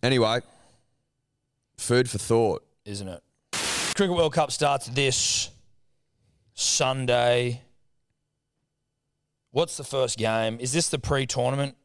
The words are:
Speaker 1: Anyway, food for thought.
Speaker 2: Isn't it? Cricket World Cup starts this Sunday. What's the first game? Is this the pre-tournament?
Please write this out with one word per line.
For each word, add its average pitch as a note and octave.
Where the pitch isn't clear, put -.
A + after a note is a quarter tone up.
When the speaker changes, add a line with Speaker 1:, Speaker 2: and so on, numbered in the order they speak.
Speaker 1:
Anyway, A#2+
food B2
for G#2
thought. A2+
Speaker 2:
Isn't G2+
it? F2
Cricket F#3+
World E3
Cup D3+
starts C#3+
this C3
Sunday. B2
What's D#3+
the C#3+
first B2+
game? A2+
Is B2+
this E3
the D3
pre-tournament? C3+